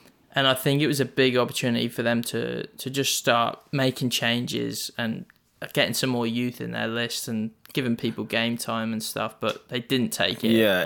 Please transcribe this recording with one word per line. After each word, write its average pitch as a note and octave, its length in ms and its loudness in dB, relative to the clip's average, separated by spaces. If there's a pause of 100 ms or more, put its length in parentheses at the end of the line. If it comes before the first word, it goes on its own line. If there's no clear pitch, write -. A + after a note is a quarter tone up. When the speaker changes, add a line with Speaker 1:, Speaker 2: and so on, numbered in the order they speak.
(360)
Speaker 1:
And C#3 100 2
I C3 80 4
think C#3 280 2
it D3+ 40 4
was C3+ 140 2
a C3 40 4
big C3 320 4
opportunity A#2+ 520 0
for A#2+ 160 -4
them A#2 200 2
to, A#2+ 420 -4
to - 240 -10
just C3+ 260 0
start A#2 420 2 (140)
making C3 380 0
changes A#2 840 -2
and A#2 280 -4 (480)
getting - 220 2
some C3 160 0
more A#2+ 160 0
youth B2 340 -2
in A#2 120 -6
their A2+ 160 -4
list A#2 380 -4
and A2 240 -2 (220)
giving A#2+ 240 0
people A2+ 280 -4
game A#2 320 -2
time A2+ 360 -4
and A2 100 -4
stuff, G#2+ 380 -6
but - 280 -4
they B2+ 120 -4
didn't A#2+ 320 0
take F#2+ 320 -2
it. A2+ 60 4
Speaker 2:
Yeah. G#2+ 360 6